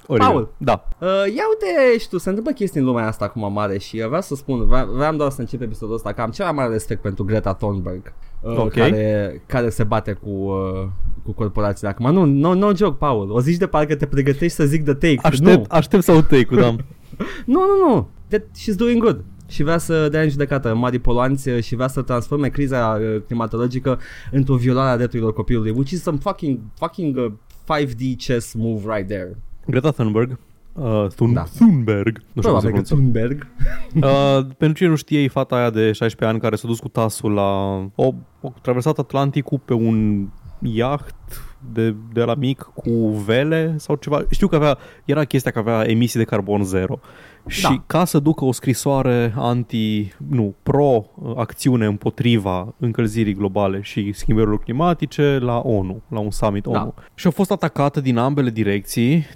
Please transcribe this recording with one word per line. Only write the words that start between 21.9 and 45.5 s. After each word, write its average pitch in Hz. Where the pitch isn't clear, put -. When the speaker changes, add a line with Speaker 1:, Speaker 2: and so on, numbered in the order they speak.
Speaker 2:
transforme 127
criza, 123
uh, 110
climatologică 123
într-o 135
violare 127
a 123
drepturilor 113
copilului, 110
which 135
is 180
some 160
fucking, 143
fucking, 160
uh, 120
five 143
D 127
chess -
move 110
right 98
there. 95
Speaker 1:
Greta 127
Thunberg, 120
uh, 110
Thun-, 113
Speaker 2:
Da. 87
Speaker 1:
Thunberg, 113
nu 117
știu 117
cum 120
se 107
Speaker 2:
Probabil 113
că 101
Speaker 1:
pronunță. -
Speaker 2:
Thunberg. 127
<laughs> -
Speaker 1:
Uh, 139
pentru 156
cine 180
nu 156
știe, 147
e 135
fata 131
aia 120
de 110
șaisprezece 113
ani 113
care 110
s-a 110
dus 117
cu -
tasul 110
la... 98
o, 131
o 135
traversat 127
Atlanticul 139
pe -
un 110
iaht 123
de, 110
de 117
la 117
mic 135
cu -
vele 156
sau 147
ceva. 143
Știu -
că 170
avea, 147
era 147
chestia 131